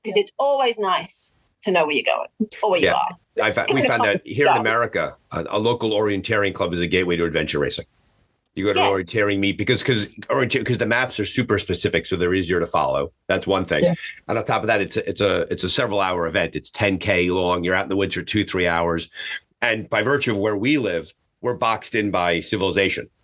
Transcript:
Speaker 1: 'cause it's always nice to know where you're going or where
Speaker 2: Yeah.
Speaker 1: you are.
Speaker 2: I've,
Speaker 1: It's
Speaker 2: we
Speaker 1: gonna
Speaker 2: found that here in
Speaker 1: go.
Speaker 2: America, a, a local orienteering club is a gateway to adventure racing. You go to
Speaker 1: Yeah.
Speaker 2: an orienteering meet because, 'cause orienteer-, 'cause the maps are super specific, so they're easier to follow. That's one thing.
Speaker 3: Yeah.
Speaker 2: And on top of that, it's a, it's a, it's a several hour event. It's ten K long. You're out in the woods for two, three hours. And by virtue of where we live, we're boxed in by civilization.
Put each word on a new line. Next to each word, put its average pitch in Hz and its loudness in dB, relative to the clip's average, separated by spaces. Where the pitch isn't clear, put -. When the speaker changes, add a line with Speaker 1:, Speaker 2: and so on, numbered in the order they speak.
Speaker 1:
'cause 202 -6
it's 202 2
always 269 2
nice 180 -4
to 202 0
know 170 4
where 151 -2
you're 123 -2
going - 0
or 214 2
where - 4
Speaker 2:
Yeah. 87 4
Speaker 1:
you - 2
are. - -4
Speaker 2:
I've, 110 0
Speaker 1:
It's 113 0
Speaker 2:
we 135 2
Speaker 1:
gonna - 2
Speaker 2:
found 120 0
that 101 0
here - 0
in - 6
Speaker 1:
go. 110 2
Speaker 2:
America, 113 0
a, 82 -4
a 104 -2
local 113 0
orienteering 104 0
club 87 -2
is 87 -2
a 87 0
gateway 90 2
to 85 2
adventure 80 0
racing. - -2
You 95 -4
go 104 4
to - 2
Speaker 1:
Yeah. 349 4
Speaker 2:
an - 2
orienteering 101 0
meet 98 0
because, 113 0
'cause 107 0
orienteer-, 127 0
'cause 120 0
the 117 -2
maps 123 0
are - -2
super 110 0
specific, 90 -2
so 92 -2
they're 87 2
easier 90 0
to 85 0
follow. 71 -2
That's 95 0
one 95 2
thing. - 2
Speaker 3:
Yeah. 175 4
Speaker 2:
And 113 -2
on 110 -2
top 110 0
of 107 -2
that, 110 2
it's 90 -2
a, - -2
it's - -4
a, 90 2
it's 87 -4
a 90 -2
several 104 0
hour 90 0
event. 85 0
It's - -10
ten 98 0
K 90 2
long. 90 0
You're 90 2
out 95 0
in - -8
the 95 0
woods 98 0
for 90 -4
two, 104 0
three 90 0
hours. 85 0
And 113 -2
by 107 0
virtue 135 0
of 104 0
where 104 0
we 131 2
live, 87 -2
we're 120 -2
boxed 113 -2
in 104 0
by 87 2
civilization. 95 0